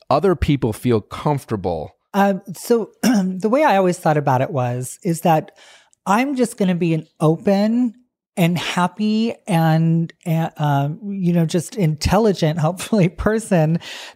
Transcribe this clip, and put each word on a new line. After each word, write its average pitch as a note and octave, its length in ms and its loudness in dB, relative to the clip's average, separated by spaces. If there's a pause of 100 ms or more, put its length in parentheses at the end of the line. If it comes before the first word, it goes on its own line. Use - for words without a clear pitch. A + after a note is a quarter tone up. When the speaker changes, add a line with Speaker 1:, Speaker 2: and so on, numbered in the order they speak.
(100)
Speaker 1:
other D#3+ 260 2
people C3+ 360 0
feel A#2 280 0
comfortable. F#2+ 960 -4 (180)
Speaker 2:
Um, G3 260 2 (140)
so A3+ 420 -2
<clears throat> - 60 -8
the F#3+ 480 0
way C#4+ 140 2
I G#3+ 140 4
always F3+ 200 2
thought D#3 180 0
about C#3 260 2
it C#3 80 -2
was, B2 520 -4
is E3 200 -4
that D#3 280 2 (560)
I'm B3+ 300 0
just A#3+ 200 -2
gonna F#3 200 0
be E3 180 0
an D#3+ 140 -4 (100)
open G3+ 760 0 (400)
and F3 220 2
happy G#3+ 800 -2 (120)
and, E3 640 2 (140)
and, E3 320 -2
um, D3 420 0 (140)
you F3+ 220 0
know, E3+ 100 2
just D#3+ 320 -4
intelligent, F3 840 0
<laughs> D3+ 80 0
hopefully, F3+ 440 0
person F3 680 0 (380)